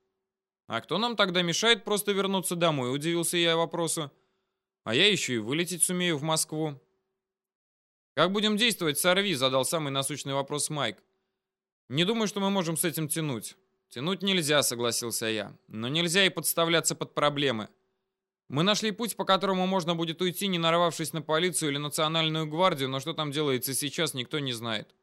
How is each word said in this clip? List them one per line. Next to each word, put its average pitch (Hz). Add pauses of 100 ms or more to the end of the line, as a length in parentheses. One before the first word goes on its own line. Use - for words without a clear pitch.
(680)
«А 113
кто 165
нам 233
тогда 180
мешает 196
просто 202
вернуться 190
домой?» — 147
удивился 170
я 170
вопросу. 165 (720)
«А 110
я 180
ещё 151
и 120
вылететь 156
сумею 180
в 135
Москву». 156 (1400)
«Как 170
будем 214
действовать 180
с -
R 180
V?» — 196
задал 131
самый 147
насущный 139
вопрос 139
Майк. 135 (920)
«Не 143
думаю, 220
что -
мы 196
можем 170
с -
этим 160
тянуть». 143 (340)
«Тянуть 165
нельзя», — 160
согласился 117
я. 104 (120)
«Но 110
нельзя 170
и 180
подставляться 165
под -
проблемы. 143 (800)
Мы 147
нашли 214
путь, 226
по 185
которому 185
можно 175
будет 165
уйти, 185
не 180
нарвавшись 165
на 165
полицию 156
или 143
национальную 156
гвардию, 156
но 135
что 151
там 151
делается 135
сейчас, 147
никто 135
не 139
знает». 113